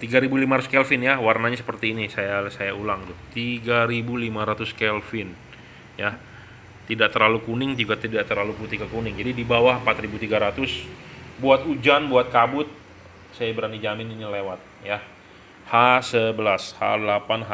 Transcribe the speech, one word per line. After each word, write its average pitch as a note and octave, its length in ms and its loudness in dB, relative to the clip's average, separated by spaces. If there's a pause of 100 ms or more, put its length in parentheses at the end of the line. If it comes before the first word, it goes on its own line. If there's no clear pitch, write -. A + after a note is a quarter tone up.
tiga A#2+ 160 2
ribu C3+ 240 2
lima C3+ 160 2
ratus C3 160 -4
Kelvin C3+ 320 2
ya, C3+ 160 2
warnanya A2+ 400 2
seperti A2 320 -4
ini. G#2+ 160 -4
Saya, G2+ 400 -2
saya G2 240 -4
ulang G2+ 320 -4
tuh, F2 80 -12 (160)
tiga A#2+ 560 0
ribu A#2+ 320 -2
lima A2+ 240 -4
ratus G#2+ 320 -4
Kelvin G#2 640 -4 (640)
ya. G#2 160 -2 (720)
Tidak A2 240 2
terlalu A2 320 4
kuning, B2+ 320 -2
juga G#2+ 160 0
tidak G#2+ 320 -2
terlalu G2+ 320 -2
putih G#2+ 240 -8
ke G2+ 80 -8
kuning. A2+ 240 -6
Jadi A#2 240 -6
di A#2+ 80 -4
bawah A#2+ 320 4
empat A2+ 240 0
ribu G#2+ 160 -8
tiga G#2+ 240 0
ratus. G#2+ 480 -4 (440)
Buat C3+ 320 4
hujan, C#3 480 2
buat B2 160 6
kabut, B2 400 2 (640)
saya A#2 240 -4
berani A2 240 -6
jamin G#2+ 240 -4
ini A2 160 -12
lewat G2 400 -6 (240)
ya. G#2 160 -4 (640)
H B2 480 4
sebelas, A2 640 0
H G#2 240 0
delapan, G#2+ 400 0
H G#2 120 -8